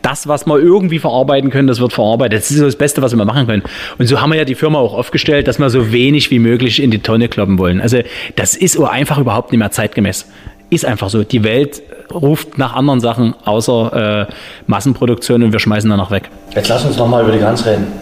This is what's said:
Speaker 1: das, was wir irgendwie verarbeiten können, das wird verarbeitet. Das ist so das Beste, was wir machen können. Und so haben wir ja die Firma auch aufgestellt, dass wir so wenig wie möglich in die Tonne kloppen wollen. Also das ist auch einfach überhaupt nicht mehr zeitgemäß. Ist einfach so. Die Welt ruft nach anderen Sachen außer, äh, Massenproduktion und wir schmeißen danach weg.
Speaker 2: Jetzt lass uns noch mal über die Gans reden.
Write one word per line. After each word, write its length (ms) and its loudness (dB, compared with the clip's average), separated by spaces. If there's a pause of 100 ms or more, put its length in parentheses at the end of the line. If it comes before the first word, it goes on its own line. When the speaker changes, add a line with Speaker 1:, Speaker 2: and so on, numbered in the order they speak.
Speaker 1:
das, 280 -6
was 160 -2
wir 140 4
irgendwie 400 4
verarbeiten 500 2
können, 180 2
das 140 2
wird 100 0
verarbeitet. 480 0
Das 100 -4
ist 100 0
so 60 4
das 120 0
Beste, 240 0
was 160 0
wir 80 2
machen 220 0
können. 160 0 (340)
Und 100 2
so 140 2
haben 100 0
wir 60 0
ja 80 0
die 100 -4
Firma 240 0
auch 140 0
aufgestellt, 560 0
dass 100 -2
wir 100 2
so 220 2
wenig 400 2
wie 80 2
möglich 420 2
in 80 2
die 100 0
Tonne 280 0
kloppen 320 0
wollen. 220 0
Also 160 0 (400)
das 180 -2
ist 240 0
auch 80 2
einfach 300 -2
überhaupt 340 -2
nicht 80 2
mehr 120 0
zeitgemäß. 540 -2 (480)
Ist 120 -2
einfach 240 -4
so. 140 0
Die 200 0
Welt 400 0 (280)
ruft 460 -2
nach 180 -4
anderen 240 2
Sachen 360 0 (100)
außer, 840 0
äh, 40 -16 (320)
Massenproduktion 760 0
und 100 4
wir 60 0
schmeißen 300 0
danach 200 0
weg. 200 -4 (260)
Speaker 2:
Jetzt 140 -2
lass 160 0
uns 120 0
noch 100 2
mal 160 2
über 80 2
die 80 2
Gans 260 0
reden. 200 0 (160)